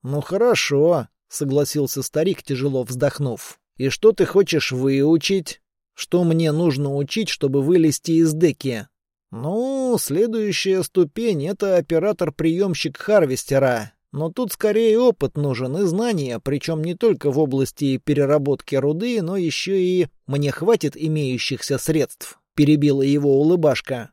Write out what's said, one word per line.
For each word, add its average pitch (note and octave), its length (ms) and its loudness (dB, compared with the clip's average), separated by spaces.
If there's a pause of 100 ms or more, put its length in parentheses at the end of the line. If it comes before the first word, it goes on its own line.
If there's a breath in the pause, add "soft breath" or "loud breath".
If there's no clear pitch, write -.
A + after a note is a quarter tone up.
«Ну C#3+ 200 -4
хорошо», E3+ 840 2 (200)
согласился C#3 720 -2
старик, D#3+ 400 -2
тяжело C3 420 -2
вздохнув. B2+ 760 -4 (180)
«И C3 120 -2
что G#3+ 220 4
ты G3 140 2
хочешь F3 460 0
выучить?» C#3+ 880 0 (320)
«Что - 300 -2
мне E3 280 2
нужно D3 440 0
учить, C#3+ 340 -4
чтобы C#3 320 0
вылезти D#3+ 500 2
из E3 220 4
деки?» C3+ 540 -2 (440)
«Ну, A#3+ 680 -2
следующая G3 840 0
ступень — F3 640 0
это G3 300 0
оператор-приемщик E3 1200 0
Харвестера. C3 920 2 (200)
Но D#3 200 -6
тут B3 220 -4
скорее A3 460 2
опыт A3+ 380 0
нужен C3 400 -2
и G3+ 80 0
знания, E3+ 540 -2
причем D#3 420 -4
не E3+ 140 -4
только G3 360 2
в B2+ 60 0
области C3+ 600 0
переработки C#3+ 800 0
руды, F3 460 -2
но F3+ 160 -4
еще F3+ 380 -4
и F3+ 320 2 (180)
мне C#3+ 260 -2
хватит E3+ 440 0
имеющихся C#3 840 -4
средств», - 640 -4 (160)
перебила D3 480 4
его C#3 360 4
улыбашка. D3 720 0